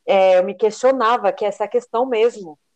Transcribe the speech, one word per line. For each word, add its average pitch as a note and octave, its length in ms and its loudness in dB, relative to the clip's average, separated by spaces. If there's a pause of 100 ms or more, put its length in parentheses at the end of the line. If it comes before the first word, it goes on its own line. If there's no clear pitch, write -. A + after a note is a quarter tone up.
é, F#3+ 340 4
eu F3+ 40 2
me G3 120 -6
questionava A3+ 760 0
que G#3 140 -8
essa G#3 220 -4
questão A#3+ 380 -4
mesmo, A3 520 -2 (180)